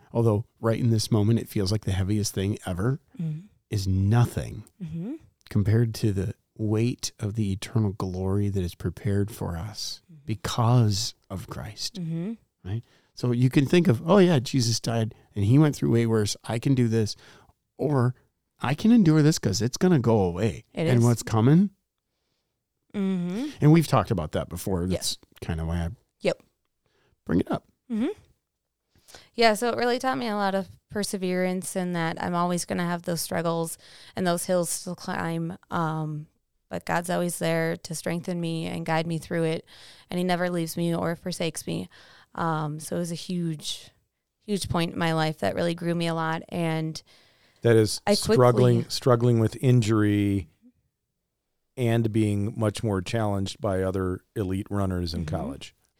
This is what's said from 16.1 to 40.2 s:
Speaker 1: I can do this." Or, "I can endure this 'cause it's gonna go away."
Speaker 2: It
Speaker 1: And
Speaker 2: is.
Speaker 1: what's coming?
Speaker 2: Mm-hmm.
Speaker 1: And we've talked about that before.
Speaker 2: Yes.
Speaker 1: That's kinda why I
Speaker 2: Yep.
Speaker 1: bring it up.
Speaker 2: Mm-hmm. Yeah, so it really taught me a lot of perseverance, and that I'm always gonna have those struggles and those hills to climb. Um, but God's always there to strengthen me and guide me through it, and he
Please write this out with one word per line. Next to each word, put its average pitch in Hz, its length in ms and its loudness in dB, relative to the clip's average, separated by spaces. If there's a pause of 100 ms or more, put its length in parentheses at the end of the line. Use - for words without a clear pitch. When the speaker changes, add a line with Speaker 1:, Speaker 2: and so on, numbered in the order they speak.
Speaker 1:
I 117 160 -4
can 139 160 2
do 120 140 4
this." 110 260 0 (600)
Or, 127 380 0 (460)
"I 123 120 -2
can 220 200 2
endure 156 280 6
this 151 180 4
'cause 95 220 0
it's 117 160 -2
gonna 175 220 4
go 113 220 4
away." 92 420 -2 (100)
Speaker 2:
It 165 140 -2
Speaker 1:
And 123 120 4
Speaker 2:
is. 117 40 6
Speaker 1:
what's 117 200 4
coming? 143 480 4 (1200)
Speaker 2:
Mm-hmm. 190 540 -2 (120)
Speaker 1:
And 151 140 8
we've 165 140 6
talked 113 240 2
about 80 220 -2
that 80 160 -4
before. 90 360 -4
Speaker 2:
Yes. - 320 -2 (160)
Speaker 1:
That's - 140 -16
kinda 82 180 -4
why 82 140 -2
I 82 100 -4 (320)
Speaker 2:
Yep. - 200 -2 (840)
Speaker 1:
bring - 160 0
it - 100 -4
up. - 140 -4 (260)
Speaker 2:
Mm-hmm. 233 160 -2 (1300)
Yeah, 226 200 4
so 233 160 -2
it 220 80 -2
really 240 220 0
taught 262 180 -2
me 247 100 -4
a 208 80 -2
lot 196 200 0
of 196 140 -4 (200)
perseverance, 185 840 -4
and 180 200 -2
that 165 280 -2
I'm 175 120 -2
always 175 300 0
gonna 180 200 -2
have 170 180 -4
those 170 180 -2
struggles 165 560 -4 (380)
and 190 100 -2
those 170 200 0
hills 180 400 -2
to 180 100 -8
climb. 165 600 -6 (120)
Um, 156 580 -4 (420)
but - 160 -10
God's 170 240 -2
always 175 300 -2
there 165 360 0
to - 200 -12
strengthen 175 440 -6
me 165 280 -4
and 170 180 -8
guide 165 220 -2
me 165 100 -2
through 165 260 -4
it, 160 220 -4 (440)
and 180 80 -4
he 180 60 -2